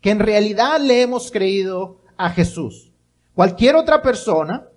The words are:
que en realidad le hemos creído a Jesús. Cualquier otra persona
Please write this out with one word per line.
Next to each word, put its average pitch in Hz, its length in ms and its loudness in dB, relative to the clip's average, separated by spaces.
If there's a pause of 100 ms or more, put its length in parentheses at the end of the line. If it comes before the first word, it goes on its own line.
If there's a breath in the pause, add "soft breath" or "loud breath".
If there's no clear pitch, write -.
que 196 100 -2
en 214 80 0
realidad 214 640 2
le 247 220 2
hemos 247 280 -4
creído 190 680 -4 (160)
a - 140 -2
Jesús. 170 600 -4 (460)
Cualquier 196 400 4
otra 311 260 2
persona 202 640 -2 (100)